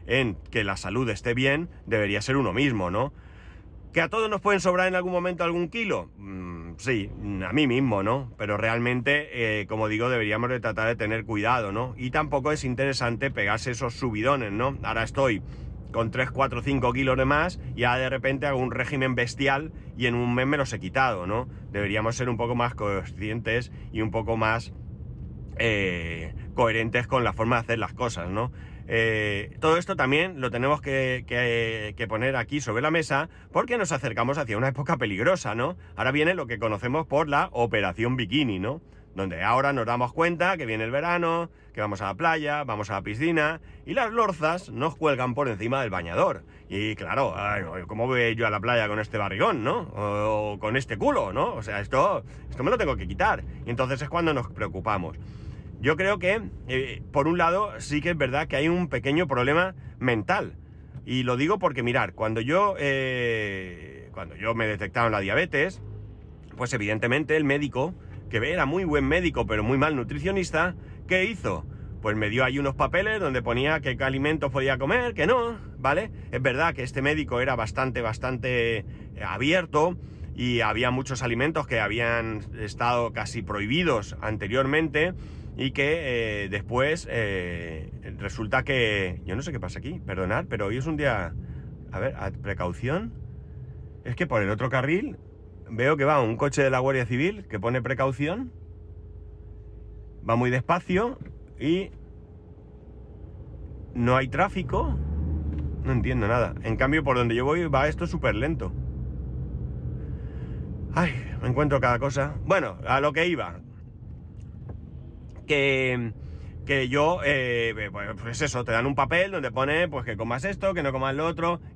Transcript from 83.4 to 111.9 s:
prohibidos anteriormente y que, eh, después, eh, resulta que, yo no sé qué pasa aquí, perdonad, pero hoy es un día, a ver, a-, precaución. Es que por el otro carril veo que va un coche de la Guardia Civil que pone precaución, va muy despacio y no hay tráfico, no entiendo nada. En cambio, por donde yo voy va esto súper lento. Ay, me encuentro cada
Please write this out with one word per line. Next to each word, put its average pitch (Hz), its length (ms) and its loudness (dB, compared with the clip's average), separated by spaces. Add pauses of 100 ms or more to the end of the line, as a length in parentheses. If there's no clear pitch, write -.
prohibidos 107 800 0
anteriormente 135 920 0 (420)
y 131 140 -2
que, 127 760 0
eh, 95 60 -6
después, 123 600 0
eh, 87 800 -2 (280)
resulta 110 440 -2
que, 107 600 2
yo 90 120 -2
no 127 40 -2
sé 156 120 -6
qué 127 80 -4
pasa 90 180 -6
aquí, 117 260 -8
perdonad, 98 460 0
pero 104 160 -2
hoy 110 100 -2
es 131 100 -2
un 156 120 -2
día, 107 340 2 (600)
a 95 60 -4
ver, 120 180 -2
a-, 98 140 -4
precaución. 101 840 -4 (920)
Es 123 120 -4
que 175 100 0
por 120 160 4
el 98 80 2
otro 110 180 0
carril 135 480 0 (540)
veo 127 260 4
que 139 80 2
va 147 160 6
un 110 160 4
coche 143 260 2
de 135 60 8
la 131 100 4
Guardia 131 280 2
Civil 151 420 0
que 110 100 -4
pone 117 220 2
precaución, 135 720 0 (1800)
va 117 80 4
muy 123 140 4
despacio 180 680 2 (400)
y 170 320 0 (2000)
no 123 220 4
hay 131 120 2
tráfico, 185 640 0 (920)
no - 60 0
entiendo 120 380 2
nada. 113 260 2 (100)
En 113 120 0
cambio, 143 260 4
por 139 140 4
donde 120 180 4
yo 123 120 2
voy 165 200 2
va 143 220 4
esto 160 180 -2
súper 123 280 2
lento. 123 400 -2 (2250)
Ay, 160 220 2 (260)
me 117 80 -2
encuentro 139 320 4
cada 123 180 4